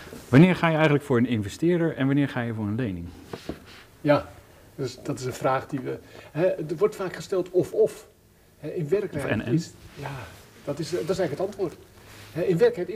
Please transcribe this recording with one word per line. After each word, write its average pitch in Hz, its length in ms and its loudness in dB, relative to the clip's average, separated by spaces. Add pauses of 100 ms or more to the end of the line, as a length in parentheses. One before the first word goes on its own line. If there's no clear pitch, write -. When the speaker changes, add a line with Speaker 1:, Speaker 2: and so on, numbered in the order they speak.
(280)
Speaker 1:
Wanneer 165 280 8
ga 170 100 0
je 165 80 4
eigenlijk 147 300 4
voor 127 140 2
een 123 80 4
investeerder 156 720 0
en 135 100 0
wanneer 139 220 2
ga 127 120 -4
je 117 140 -4
voor 107 120 -4
een 101 80 -2
lening? 95 320 -4 (960)
Speaker 2:
Ja, 147 280 2 (460)
dus 127 280 -8
dat - 160 -6
is 123 60 -10
een 127 80 -6
vraag 135 360 -2
die 135 120 -6
we, 135 180 -8 (340)
hè, 160 140 0
er 165 300 -2
wordt 208 200 0
vaak 190 180 -6
gesteld 175 360 -4
of-of. - 580 0 (500)
Hè, 147 100 -10
in 160 200 -4
werkelijkheid 180 360 -2
Speaker 1:
Of - 60 -2 (160)
en-en? 123 80 0
Speaker 2:
is, 165 160 0 (300)
ja, 139 140 -8 (500)
dat 143 140 -6
is, 160 120 -8
dat 180 100 -4
is 180 180 -2
eigenlijk 175 200 0
het - 20 -4
antwoord. 196 360 -4 (560)
Hè, 165 100 -4
in 175 160 2
werkelijkheid 180 380 2